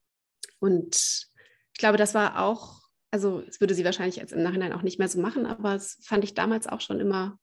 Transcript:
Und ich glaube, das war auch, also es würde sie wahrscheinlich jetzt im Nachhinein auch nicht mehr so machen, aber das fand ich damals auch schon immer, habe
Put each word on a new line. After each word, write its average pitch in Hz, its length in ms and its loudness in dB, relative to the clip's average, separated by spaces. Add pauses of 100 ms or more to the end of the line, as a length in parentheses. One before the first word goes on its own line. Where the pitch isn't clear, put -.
(600)
Und 180 340 2 (800)
ich - 40 -14
glaube, 214 200 6
das 208 160 2
war 208 280 2
auch, - 440 -4 (260)
also 196 280 0
es - 200 -14
würde 196 140 4
sie 175 100 2
wahrscheinlich 185 320 0
jetzt - 160 -12
im 165 100 0
Nachhinein 180 300 0
auch 175 100 -4
nicht 185 160 -2
mehr 190 100 2
so 185 120 0
machen, 233 260 0
aber 208 280 -2
das - 280 -8
fand 208 220 2
ich 202 100 -8
damals 220 320 0
auch 220 140 -6
schon - 200 -4
immer, 190 240 0
habe 202 180 -8